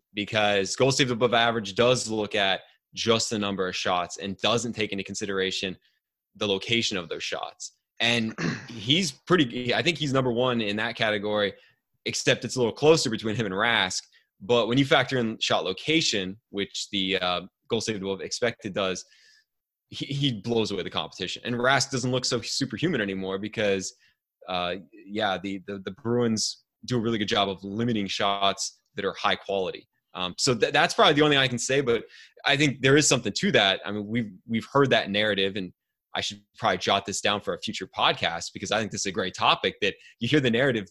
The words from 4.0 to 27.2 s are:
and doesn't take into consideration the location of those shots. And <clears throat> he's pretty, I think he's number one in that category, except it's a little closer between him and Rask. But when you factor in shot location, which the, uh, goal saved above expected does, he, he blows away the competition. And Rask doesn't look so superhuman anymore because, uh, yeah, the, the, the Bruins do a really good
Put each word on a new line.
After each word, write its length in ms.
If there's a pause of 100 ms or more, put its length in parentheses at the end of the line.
and 200
doesn't 360
take 180
into 120
consideration 760 (580)
the 120
location 500
of 120
those 140
shots. 500 (260)
And 360 (180)
<clears throat> 160
he's 420
pretty, 640
I 100
think 160
he's 140
number 180
one 300
in 160
that 180
category, 580 (520)
except 380
it's 120
a 40
little 140
closer 380
between 240
him 100
and 80
Rask. 480 (420)
But 240
when 120
you 60
factor 340
in 200
shot 260
location, 720 (120)
which 420
the, 280
uh, 220 (280)
goal 100
saved 220
above 200
expected 520
does, 320 (840)
he, 160
he 280
blows 380
away 100
the 80
competition. 560
And 100
Rask 360
doesn't 200
look 140
so 160
superhuman 600
anymore 360
because, 560 (560)
uh, 260 (300)
yeah, 320
the, 300
the, 180
the 60
Bruins 720 (220)
do 120
a 20
really 200
good 80